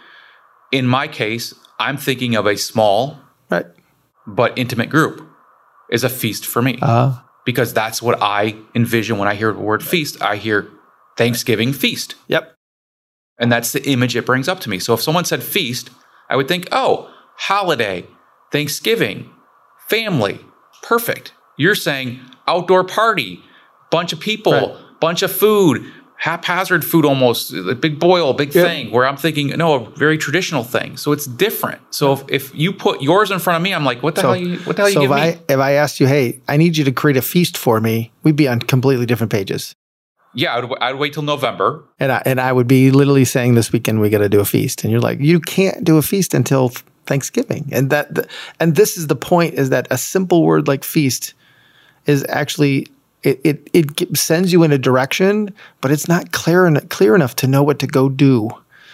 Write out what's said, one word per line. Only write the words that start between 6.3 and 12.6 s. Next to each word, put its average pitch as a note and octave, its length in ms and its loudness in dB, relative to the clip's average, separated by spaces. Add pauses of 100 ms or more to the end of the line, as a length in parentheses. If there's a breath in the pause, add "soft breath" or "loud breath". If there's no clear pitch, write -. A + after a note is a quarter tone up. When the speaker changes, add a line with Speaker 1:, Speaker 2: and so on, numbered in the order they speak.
Speaker 1:
for - 160 -2
me. B2 180 -2
Speaker 2:
Uh-huh. B2 400 0 (240)
Speaker 1:
Because A#2+ 300 -2
that's A2+ 260 -4
what A2+ 220 0
I G#2 320 0 (200)
envision A#2 440 0
when G2+ 80 -2
I G#2 80 0
hear G#2+ 180 -2
the F#2+ 60 -10
word G#2+ 240 -2
feast. - 400 -4
I G#2 140 -2
hear G#2 320 -2 (480)
Thanksgiving A#2 560 0
feast. - 420 -6 (140)
Speaker 2:
Yep. - 260 -4 (840)